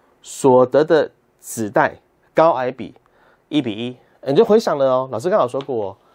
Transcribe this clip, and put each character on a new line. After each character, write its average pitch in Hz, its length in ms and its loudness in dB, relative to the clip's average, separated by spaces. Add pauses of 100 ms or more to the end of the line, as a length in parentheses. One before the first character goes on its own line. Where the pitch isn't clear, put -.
(220)
所 127 460 4
得 139 180 2
的 165 260 0 (280)
子 110 320 -8
代 139 260 0 (380)
高 160 180 4
矮 127 180 -6
比 120 240 -12 (560)
一 147 100 -2
比 123 100 -4
一， 120 260 -10 (260)
你 139 120 -4
就 214 80 4
回 220 160 2
想 175 200 -4
了 135 80 0
哦， 131 260 -2
老 107 60 -6
师 139 100 -6
刚 202 100 0
好 139 80 0
说 127 140 -6
过 113 280 -8
哦， 98 80 -16 (180)